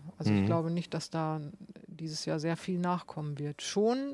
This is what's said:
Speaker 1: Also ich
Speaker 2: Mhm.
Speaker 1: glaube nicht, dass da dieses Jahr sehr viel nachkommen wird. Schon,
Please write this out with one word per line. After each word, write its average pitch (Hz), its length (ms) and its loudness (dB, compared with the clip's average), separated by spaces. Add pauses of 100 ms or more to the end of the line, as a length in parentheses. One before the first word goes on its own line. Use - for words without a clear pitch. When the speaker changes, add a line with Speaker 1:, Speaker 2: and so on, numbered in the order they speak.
(180)
Speaker 1:
Also 180 140 2
ich 208 80 8
Speaker 2:
Mhm. 196 60 6
Speaker 1:
glaube 165 260 4
nicht, 170 220 -2
dass 170 160 -4
da 156 320 -2 (460)
dieses 160 360 -8
Jahr 160 160 0
sehr 165 160 2
viel 180 240 -2
nachkommen 165 580 -2
wird. 147 240 -6
Schon, 254 520 2